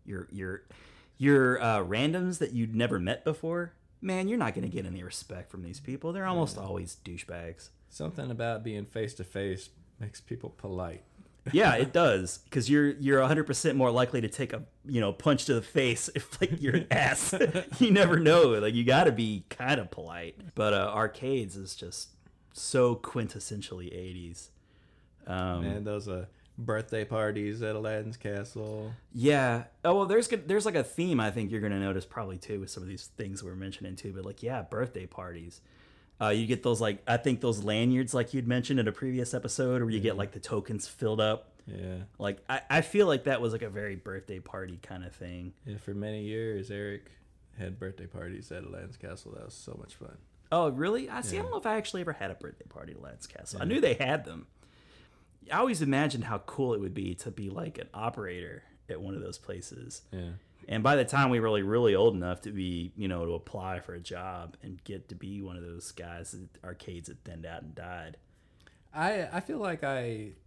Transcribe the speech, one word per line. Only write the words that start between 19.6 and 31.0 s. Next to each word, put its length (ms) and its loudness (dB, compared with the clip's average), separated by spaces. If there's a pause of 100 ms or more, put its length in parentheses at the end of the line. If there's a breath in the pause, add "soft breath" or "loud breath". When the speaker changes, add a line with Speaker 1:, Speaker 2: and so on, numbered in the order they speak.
Speaker 1:
polite. 500 -10 (180)
But, 200 4
uh, 200 2
arcades 640 0
is 180 -10
just 360 -10 (420)
so 420 4
quintessentially 960 -6
eighties. 600 -12 (760 soft breath)
Um, 360 -2
Speaker 2:
Man, 220 -2
those, 240 -4
uh, 180 -6 (320 soft breath)
birthday 480 -2
parties 560 -2
at 120 -2
Aladdin's 440 -4
Castle. 720 -8 (220)
Speaker 1:
Yeah. 500 4 (180)
Oh, 140 6
well, 100 4
there's 220 4
good, 180 -2
there's, 200 2
like, 80 0
a 100 2
theme 360 0